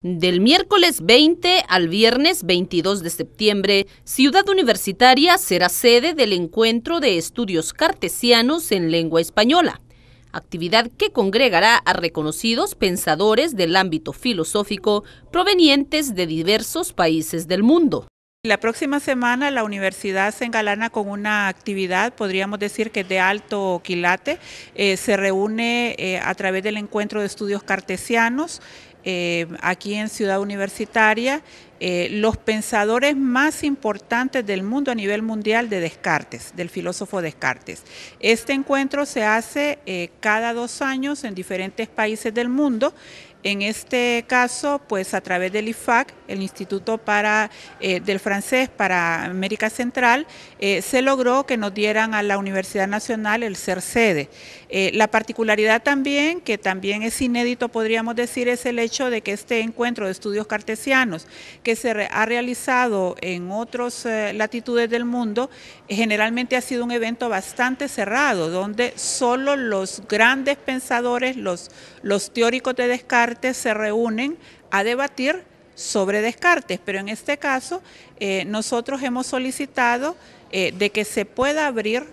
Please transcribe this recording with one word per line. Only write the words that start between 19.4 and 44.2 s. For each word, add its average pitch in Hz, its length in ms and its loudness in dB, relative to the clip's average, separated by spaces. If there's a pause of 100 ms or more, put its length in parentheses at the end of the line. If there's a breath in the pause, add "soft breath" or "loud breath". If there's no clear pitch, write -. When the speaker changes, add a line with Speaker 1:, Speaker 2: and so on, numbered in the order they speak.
Speaker 2:
la 240 120 0
universidad 196 680 -2
se 247 120 -6
engalana 220 440 0
con 202 200 -4
una 208 380 0
actividad, 190 680 -2
podríamos 196 420 -2
decir 208 320 -4
que 202 140 -4
de 185 160 0
alto 190 640 0
quilate. 180 560 0 (340 loud breath)
Eh, 196 240 2
se 208 180 0
reúne, 220 840 0
eh, 185 240 -4
a 185 100 -2
través 190 300 -2
del 214 140 -2
Encuentro 208 420 -4
de 202 80 -2
Estudios 202 340 -6
Cartesianos, 233 1040 -2 (400 loud breath)
eh, 175 440 -2 (140)
aquí 185 340 -4
en 214 140 -4
Ciudad 196 300 -2
Universitaria, 214 1000 0 (380 loud breath)
eh, 180 320 -2
los 214 260 0
pensadores 226 800 0
más 269 460 2
importantes 247 840 -2
del 190 160 -2
mundo 262 300 -2
a 240 40 -2
nivel 208 280 -2
mundial 220 460 0
de 196 100 -2
Descartes, 156 760 -4
del 175 140 -6
filósofo 180 540 -6
Descartes. 135 580 -6 (380 loud breath)
Este 226 340 2
encuentro 277 540 0
se 226 160 -2
hace, 233 640 0
eh, 175 320 -6
cada 226 340 0
dos 240 300 -6
años 269 400 -4
en 214 100 -8
diferentes 190 540 -6
países 220 440 -2
del 240 180 -2
mundo. 269 440 2 (500 loud breath)
En 202 200 -2
este 240 640 -2